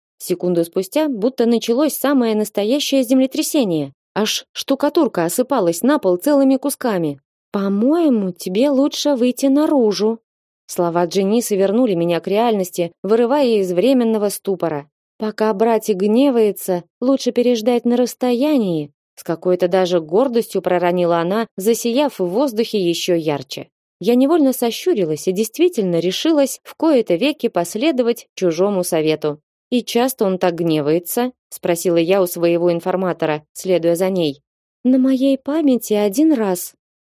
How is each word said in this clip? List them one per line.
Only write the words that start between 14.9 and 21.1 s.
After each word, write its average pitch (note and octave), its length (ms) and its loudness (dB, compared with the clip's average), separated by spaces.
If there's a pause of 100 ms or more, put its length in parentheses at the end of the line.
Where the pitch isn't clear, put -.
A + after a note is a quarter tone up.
«Пока G#3+ 340 -2
братик A3 440 0
гневается, G#3 880 0 (160)
лучше B3+ 320 0
переждать A#3+ 520 0
на A#3+ 120 2
расстоянии», A#3+ 960 -2 (240)
с - 80 -20
какой-то F3+ 420 0
даже F3+ 340 2
гордостью G#3+ 600 -2
проронила F3 560 0